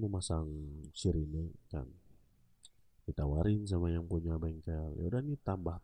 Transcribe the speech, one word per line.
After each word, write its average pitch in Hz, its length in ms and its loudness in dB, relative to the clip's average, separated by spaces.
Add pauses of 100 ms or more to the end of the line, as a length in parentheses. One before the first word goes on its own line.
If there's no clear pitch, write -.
mau 101 160 2
masang 80 320 0 (400)
sirine 80 640 0 (160)
kan, 67 160 -4 (1200)
ditawarin 82 580 2
sama 87 240 2
yang 85 160 2
punya 82 300 0
bengkel, 80 640 -2
"Ya 85 80 0
udah 123 160 0
nih, 147 180 -2
tambah 87 420 -2